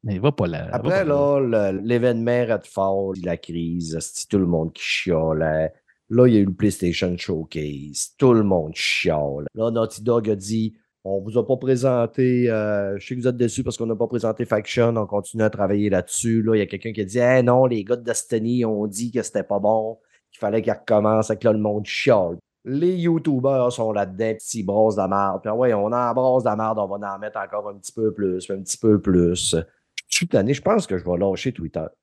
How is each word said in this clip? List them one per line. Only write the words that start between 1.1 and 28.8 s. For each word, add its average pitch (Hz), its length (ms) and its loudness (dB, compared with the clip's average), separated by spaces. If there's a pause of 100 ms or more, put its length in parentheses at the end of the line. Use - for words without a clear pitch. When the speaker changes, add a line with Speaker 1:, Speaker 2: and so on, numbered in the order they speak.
Speaker 2:
là, 107 320 2
le, 95 80 -4
l'événement 120 640 2
Redfall, 98 680 -2 (100)
la 87 100 -2
crise, 82 640 -6
asti, - 320 -10
tout 104 100 2
le 92 60 2
monde 82 260 0
qui - 120 -14
chialait. 80 880 0 (360)
Là, 123 180 6
il 120 60 6
y 107 40 6
a - 20 8
eu 101 60 6
le 95 80 0
PlayStation 90 640 0
Showcase, 76 1000 -8
tout 131 140 6
le 113 120 6
monde 85 300 0
chiale. 73 800 -2
Là, 113 160 -2
Naughty 110 320 -4
Dog 113 280 0
a 107 80 0
dit, « 110 400 -4 (260)
On 98 160 -4
vous 107 180 -4
a 110 80 2
pas 127 120 0
présenté, 127 920 2
euh, 104 480 -2
je - 80 -14
sais 127 120 -10
que - 20 -6
vous 120 80 0
êtes 123 80 0
déçus 120 300 0
parce 123 100 -4
qu'on 117 120 -6
n'a 110 100 -2
pas 113 100 0
présenté 113 380 -2
Faction, 117 500 2
on 107 120 0
continue 104 360 -2
à 107 60 4
travailler 101 400 0
là-dessus. » 113 540 0
Là, 110 120 2
il 104 40 4
y - 20 2
a 95 60 0
quelqu'un 104 260 -10
qui 107 80 -6
a - 20 -2
dit, « 101 180 -4
Eh 127 220 6
non, 127 220 6
les 117 180 0
gars 120 140 -2
de 117 60 -16
Destiny 117 600 -2
ont 107 240 -2
dit 110 240 -6
que 120 120 -2
c'était 98 200 -4
pas 101 160 -2
bon, 110 380 0 (340)
qu'il - 80 -20
fallait 107 220 0
qu'ils 110 100 0
recommencent. » 107 560 2
Fait 107 80 0
que 110 100 -10
là, 110 60 6
le 107 80 0
monde 104 260 -2
chiale. 90 520 2 (320)
Les 170 280 0
YouTubers 139 720 2
sont 110 220 -2
là-dedans, 101 400 -2
petits - 280 -8
brosses 104 340 2
de 101 60 0
la 95 60 0
merde. 98 340 0
Puis, 107 80 -6
ah 110 60 -2
ouais, 123 180 2
on 101 120 0
en 120 280 0
brasse 127 300 2
de 117 60 2
la 104 80 0
merde, 110 220 -2
on 101 60 0
va 101 300 -8
en - 20 -16
mettre 107 220 -10
encore 101 300 -8
un 98 80 -14
petit - 160 -18
peu 110 200 -2
plus, 92 380 -4
un 98 100 -6
petit - 160 -8
peu 104 220 4